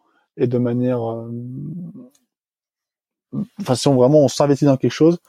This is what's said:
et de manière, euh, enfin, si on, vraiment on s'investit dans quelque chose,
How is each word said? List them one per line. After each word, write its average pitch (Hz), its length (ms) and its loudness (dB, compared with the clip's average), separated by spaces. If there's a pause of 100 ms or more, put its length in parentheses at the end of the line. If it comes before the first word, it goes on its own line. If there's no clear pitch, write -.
(380)
et 143 80 0
de 123 100 -2
manière, 123 460 -2
euh, 113 260 -8 (2250)
enfin, 135 140 -2
si - 140 0
on, 139 80 4
vraiment 131 240 6
on 135 80 4
s'investit 143 380 0
dans 135 100 4
quelque 127 160 -2
chose, 170 260 2 (100)